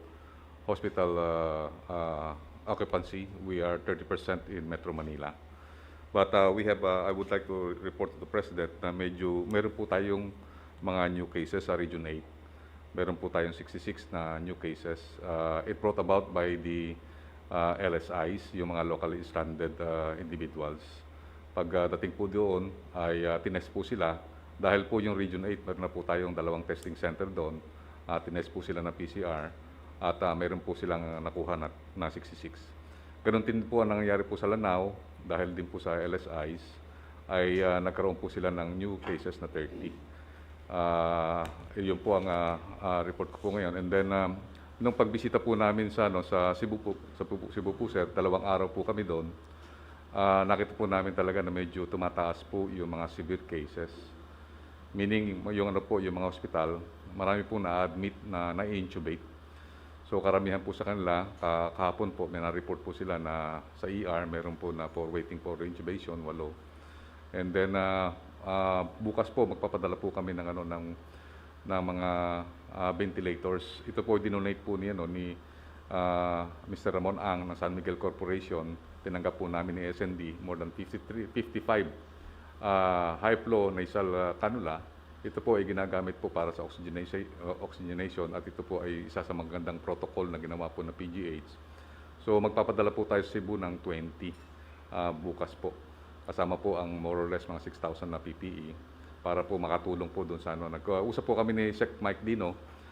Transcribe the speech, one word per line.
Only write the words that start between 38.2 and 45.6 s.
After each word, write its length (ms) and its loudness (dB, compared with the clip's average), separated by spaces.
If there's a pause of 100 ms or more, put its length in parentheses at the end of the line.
sila 240 2
ng 240 -2
new 240 -4
cases 400 -2
na 80 -6
thirty. 400 -6 (720)
Uh, 800 4 (320)
yun 240 2
po 160 6
ang, 120 4
uh, 280 4 (240)
uh, 240 2
report 280 -4
ko 160 -2
po 80 -
ngayon. 240 0
And 80 -2
then, 240 6
um, 240 4 (440)
nung 160 4
pagbisita 440 4
po 160 4
namin 320 6